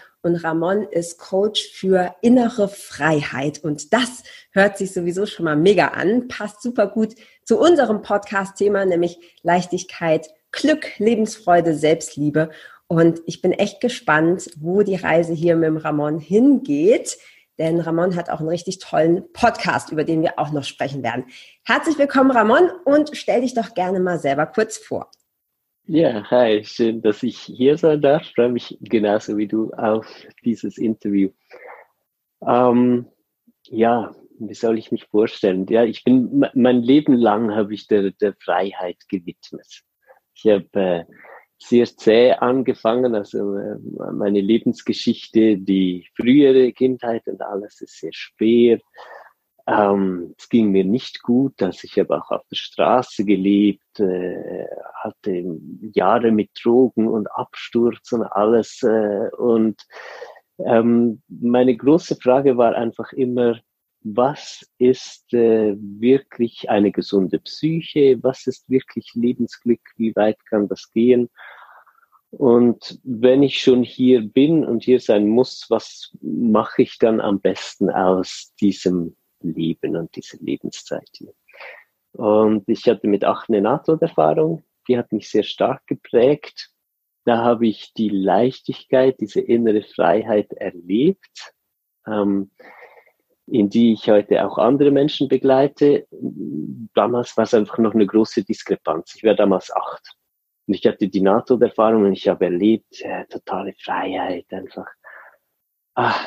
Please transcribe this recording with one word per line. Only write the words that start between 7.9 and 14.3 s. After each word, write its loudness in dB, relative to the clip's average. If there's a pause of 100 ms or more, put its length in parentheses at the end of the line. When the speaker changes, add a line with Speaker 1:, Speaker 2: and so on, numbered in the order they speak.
Speaker 1:
Podcast-Thema, -2
nämlich -2 (240)
Leichtigkeit, -2 (240)
Glück, -2
Lebensfreude, 2
Selbstliebe. -2 (360)
Und 2
ich -12
bin 0
echt -2
gespannt, 0